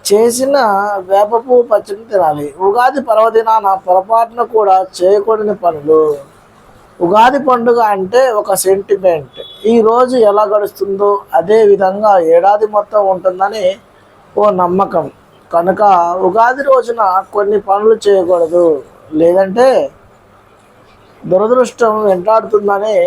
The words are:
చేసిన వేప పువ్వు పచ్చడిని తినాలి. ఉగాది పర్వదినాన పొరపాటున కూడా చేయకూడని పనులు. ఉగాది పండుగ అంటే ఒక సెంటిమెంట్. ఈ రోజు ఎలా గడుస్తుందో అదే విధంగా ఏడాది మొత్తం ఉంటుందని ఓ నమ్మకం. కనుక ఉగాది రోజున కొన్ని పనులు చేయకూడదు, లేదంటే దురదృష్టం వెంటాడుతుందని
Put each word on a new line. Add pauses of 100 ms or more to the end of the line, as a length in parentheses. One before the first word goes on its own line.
చేసిన (540)
వేప (140)
పువ్వు
పచ్చడిని
తినాలి. (200)
ఉగాది
పర్వదినాన (120)
పొరపాటున (140)
కూడా (220)
చేయకూడని
పనులు. (1000)
ఉగాది
పండుగ (140)
అంటే (180)
ఒక (100)
సెంటిమెంట్. (340)
ఈ (140)
రోజు (140)
ఎలా
గడుస్తుందో (280)
అదే (100)
విధంగా (220)
ఏడాది
మొత్తం (120)
ఉంటుందని (760)
ఓ (100)
నమ్మకం. (480)
కనుక (440)
ఉగాది
రోజున (340)
కొన్ని (120)
పనులు
చేయకూడదు, (540)
లేదంటే (1600)
దురదృష్టం (160)
వెంటాడుతుందని (120)